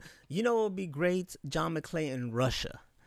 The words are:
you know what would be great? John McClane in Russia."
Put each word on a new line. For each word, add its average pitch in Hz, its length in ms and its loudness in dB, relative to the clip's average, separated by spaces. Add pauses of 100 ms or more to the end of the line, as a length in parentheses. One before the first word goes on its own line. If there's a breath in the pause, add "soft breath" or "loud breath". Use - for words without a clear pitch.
(300 loud breath)
you 170 120 0
know 233 140 4
what 220 80 4
would 196 140 0
be 190 100 -4
great? 180 480 0 (120)
John 160 280 0
McClane 156 380 -2
in 123 180 -4
Russia." 120 480 0 (280 soft breath)